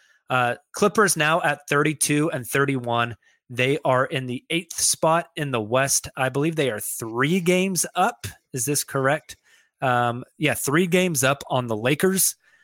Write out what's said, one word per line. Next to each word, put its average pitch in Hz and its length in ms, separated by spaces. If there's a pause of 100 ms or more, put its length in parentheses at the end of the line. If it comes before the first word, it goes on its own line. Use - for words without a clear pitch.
(280)
Uh, 123 260 (160)
Clippers 202 460
now 160 260
at 147 260
thirty-two 151 600
and 131 160
thirty-one. 120 680 (320)
They 127 360
are 131 200
in 131 220
the 123 220
eighth 170 300
spot 165 560
in 147 160
the 120 100
West. 127 460 (100)
I 131 120
believe 143 260
they 143 160
are 104 80
three 127 640
games 180 440 (120)
up. 208 320 (240)
Is 123 120
this 143 200
correct? 139 500 (480)
Um, 123 400 (160)
yeah, 143 160
three 165 320
games 170 380
up 139 240
on 127 180
the 113 100
Lakers. 156 600 (280)